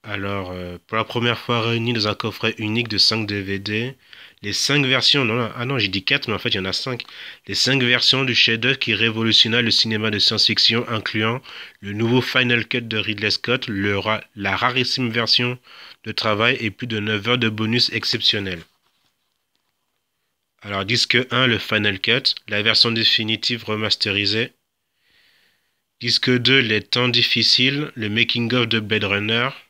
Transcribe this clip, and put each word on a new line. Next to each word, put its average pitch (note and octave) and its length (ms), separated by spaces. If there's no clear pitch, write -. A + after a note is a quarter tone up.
Alors, G2 420
euh, F2+ 260
pour - 80
la A2+ 80
première A#2 340
fois A#2+ 240
réunis A#2 300
dans G#2+ 160
un G#2 80
coffret - 440
unique A2+ 280
de G2+ 100
cinq A2 300
D G2+ 140
V G2 180
D, G#2+ 340
les G2+ 120
cinq C#3+ 320
versions, C3 400
non, A2 100
non, A#2+ 180
ah A#2+ 120
non, C3+ 140
j'ai G2+ 100
dit F#2+ 160
quatre, C#3 240
mais A2 40
en G2 60
fait, - 80
il A2+ 80
y G2+ 40
en F#2 60
a F#2+ 60
cinq. B2 320
Les G2 100
cinq C3 280
versions B2 400
du B2+ 100
chef-d'œuvre A#2 460
qui A2+ 140
révolutionna A2+ 680
le A2+ 80
cinéma A2 400
de G#2 80
science-fiction, A2+ 680
incluant A2 540
le G2 100
nouveau A#2 300
Final A#2+ 480
Cut B2 140
de A2 140
Ridley G#2+ 340
Scott, - 360
le G2+ 320
ra-, G#2+ 240
la G2 180
rarissime B2 540
version A#2+ 500
de A2 80
travail A2+ 480
et A2 100
plus B2+ 160
de A2 140
neuf G#2+ 260
heures B2 100
de A#2 120
bonus A2 420
exceptionnels. G2+ 720
Alors, G2+ 240
disque A#2 320
un, B2+ 160
le A2 120
Final G#2 400
Cut, B2 360
la G#2 140
version A2+ 300
définitive A2+ 760
remasterisée. G#2+ 880
Disque A#2+ 300
deux, B2+ 300
les G#2+ 220
temps B2 280
difficiles, B2+ 840
le G#2+ 120
making-of A#2 640
de A2+ 100
Blade G#2+ 240
Runner. G#2+ 460